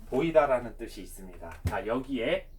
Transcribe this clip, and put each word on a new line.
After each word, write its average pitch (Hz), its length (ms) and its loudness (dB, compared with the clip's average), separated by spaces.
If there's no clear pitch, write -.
보이다라는 139 680 4
뜻이 107 260 -10
있습니다. 87 480 -14
자, 98 220 -2
여기에 131 640 0